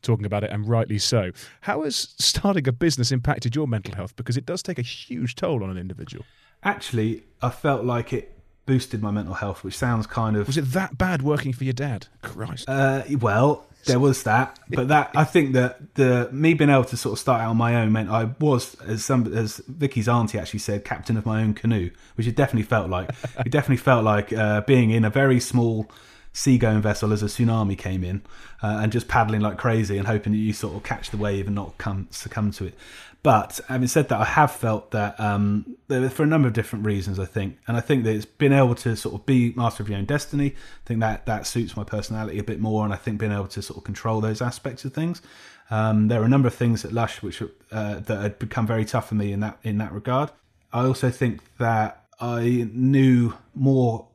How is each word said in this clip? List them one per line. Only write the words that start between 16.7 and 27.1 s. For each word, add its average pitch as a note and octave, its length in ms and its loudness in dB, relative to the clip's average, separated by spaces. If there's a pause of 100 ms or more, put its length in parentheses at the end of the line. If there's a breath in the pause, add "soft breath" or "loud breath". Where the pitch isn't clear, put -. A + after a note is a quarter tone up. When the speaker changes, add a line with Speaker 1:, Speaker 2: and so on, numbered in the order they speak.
Speaker 2:
able C3 140 6
to B2 120 -4
sort A2 180 -2
of - 40 -6
start B2 220 2
out A2+ 100 -2
on A2 60 2
my A#2 200 4
own A2 140 4
meant A2 200 2
I A2+ 280 0
was, C#3 440 0
as G#2+ 220 -6
some, B2 300 2
as A2 220 -2 (100)
Vicky's B2+ 420 -2
auntie A2+ 300 2
actually G#2 220 -6
said, G2+ 240 -4
"captain A#2 320 -2
of G#2 100 -2
my A2 160 0
own G#2+ 120 2
canoe," G#2 360 0 (240 soft breath)
which A#2 140 -2
it A#2 80 -2
definitely A#2+ 320 0
felt G2+ 220 0
like. - 200 -4 (160)
Speaker 1:
<laughs> A#2 200 -6
Speaker 2:
It A#2+ 40 -2
definitely C#3 280 2
felt A#2+ 260 4
like, G#2 280 2
uh, G#2+ 280 2
being A#2+ 300 6
in A2+ 140 4
a G#2+ 60 2
very C3+ 300 4
small A#2 500 0 (420 loud breath)
seagoing A2+ 480 4
vessel G#2+ 320 0